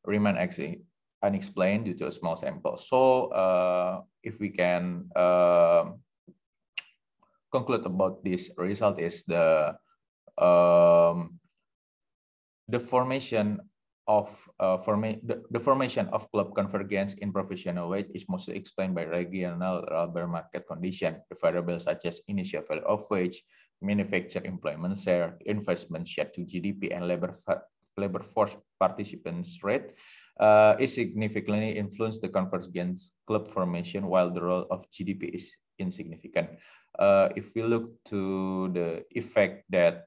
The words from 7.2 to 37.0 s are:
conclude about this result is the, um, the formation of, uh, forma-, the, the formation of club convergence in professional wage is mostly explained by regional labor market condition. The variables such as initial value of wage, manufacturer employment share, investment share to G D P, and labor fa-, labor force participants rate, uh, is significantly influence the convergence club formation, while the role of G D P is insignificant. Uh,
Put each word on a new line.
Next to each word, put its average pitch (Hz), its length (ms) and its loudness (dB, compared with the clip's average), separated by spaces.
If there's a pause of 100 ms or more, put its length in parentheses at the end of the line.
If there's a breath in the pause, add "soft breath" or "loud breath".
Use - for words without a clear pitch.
conclude 120 400 -2
about 95 380 0
this 90 320 -2
result 98 420 0
is 85 240 -6
the, 80 560 2 (560)
um, 87 1040 6 (1300)
the 120 120 -2
formation 120 920 0 (360)
of, 104 220 2 (300)
uh, 92 180 2
forma-, 110 460 -2
the, 117 280 -6
the 117 80 -2
formation 127 500 0
of 107 220 -4
club 101 240 -2
convergence 98 600 -2
in 101 160 -6
professional 90 580 -6
wage 98 240 -4
is - 140 -12
mostly 92 280 -8
explained 95 400 -6
by 85 80 -4
regional 90 840 -4
labor 85 380 -4
market 82 400 -8
condition. 85 500 -6 (120)
The - 120 -16
variables 85 420 0
such - 220 -6
as 85 220 -6
initial 95 400 -4
value 78 160 -4
of 104 260 -2
wage, 90 340 -2 (380 soft breath)
manufacturer 98 640 -2
employment 90 520 -6
share, 87 480 -2
investment 87 600 -6
share 76 260 -6
to 87 120 -10
G 90 140 -8
D 98 140 -4
P, 98 180 -8
and 87 160 -4
labor 90 240 -4
fa-, - 300 -6 (360)
labor 92 240 -4
force - 340 -2 (240)
participants 87 840 -4
rate, 110 300 -2 (460 loud breath)
uh, 107 400 8
is - 140 0
significantly 107 840 -2
influence 107 420 -6
the 95 100 -6
convergence 90 840 -4 (120)
club 107 240 -2
formation, 90 580 -4
while 90 220 4
the 87 120 -6
role 90 280 0
of 92 220 -6
G - 120 -12
D 95 100 -4
P - 140 -8
is - 240 -12 (280)
insignificant. 85 720 -6 (500 loud breath)
Uh, - 360 6